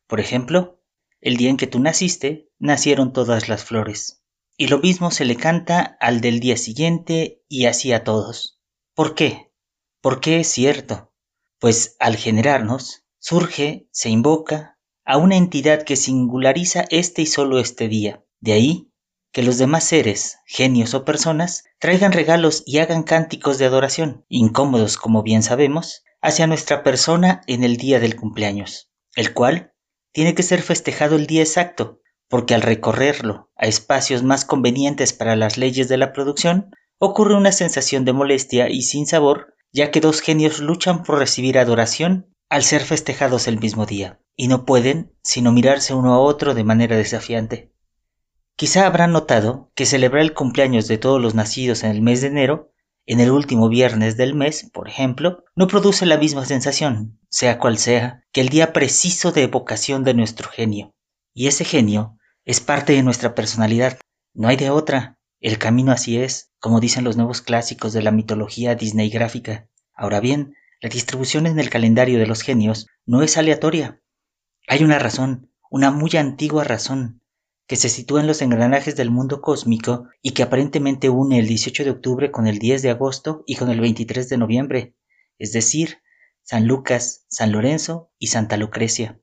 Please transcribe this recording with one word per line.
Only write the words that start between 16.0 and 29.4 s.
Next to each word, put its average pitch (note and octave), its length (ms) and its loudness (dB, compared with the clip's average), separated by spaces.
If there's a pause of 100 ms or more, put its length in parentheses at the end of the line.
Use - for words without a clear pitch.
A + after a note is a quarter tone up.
este E3+ 320 0
y - 20 -2
solo C#3 340 0
este A#2 300 -4
día. G#2 340 -4 (160)
De A2 140 0
ahí C3 340 2 (460)
que B2+ 100 -2
los B2 140 2
demás C#3+ 280 2
seres, A2+ 600 0
genios B2+ 480 0
o C3+ 120 -4
personas, D#3 580 -2 (160)
traigan F#3 320 2
regalos E3 540 2
y C#3 140 0
hagan E3 240 0
cánticos D#3 540 0
de C3+ 60 0
adoración, C3 640 0
incómodos A#2 680 2
como A2+ 260 0
bien A2 180 2
sabemos, C#3 640 -2 (180)
hacia D#3+ 260 2
nuestra D3+ 360 -2
persona E3+ 640 2
en B2 160 -2
el A#2+ 140 2
día C3 240 2
del A2+ 160 0
cumpleaños, G2+ 720 -8 (240)
el A2+ 180 -4
cual C#3 380 0 (400)